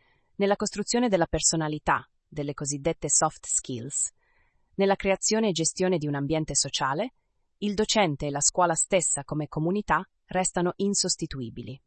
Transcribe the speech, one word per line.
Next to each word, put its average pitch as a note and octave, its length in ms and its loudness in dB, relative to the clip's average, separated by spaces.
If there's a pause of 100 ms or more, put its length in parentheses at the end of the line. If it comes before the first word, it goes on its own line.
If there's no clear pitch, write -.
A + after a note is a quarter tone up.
(360)
Nella G3+ 200 4
costruzione G#3+ 520 0
della F3 200 4
personalità, D#3 840 0 (180)
delle D3 260 -6
cosiddette D3 560 -4
soft - 360 2
skills, - 680 -4 (640)
nella G3 200 4
creazione G#3+ 540 2
e - 20 2
gestione E3+ 460 0
di D3 100 -2
un C#3+ 80 -2
ambiente D3 400 -2
sociale, D3 580 -2 (460)
il G3+ 160 -2
docente F#3 500 2
e C#3+ 60 -2
la C#3+ 100 -4
scuola F3 320 2
stessa D#3+ 500 0
come D3+ 240 -4
comunità F3 560 0 (220)
restano F3+ 520 0
insostituibili. D3 1080 -4